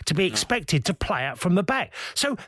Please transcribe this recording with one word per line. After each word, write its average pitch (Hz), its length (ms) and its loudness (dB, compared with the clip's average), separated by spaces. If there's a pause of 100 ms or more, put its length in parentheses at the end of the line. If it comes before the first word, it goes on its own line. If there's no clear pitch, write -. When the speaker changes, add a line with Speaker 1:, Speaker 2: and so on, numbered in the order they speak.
Speaker 1:
to - 80 0
be 180 100 4
Speaker 2:
No. 180 80 2
Speaker 1:
expected 156 540 0
to 190 80 0
play 135 320 -2
out 139 120 -4
from 180 180 2
the 196 80 4
back. 262 300 -2 (200)
So 277 240 0 (100)